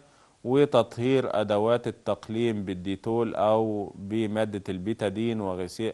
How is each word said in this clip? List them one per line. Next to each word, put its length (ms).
وتطهير 960
أدوات 460
التقليم 800
بالديتول 720
أو 600
بمادة 720
البيتادين 720
وغسي-، 540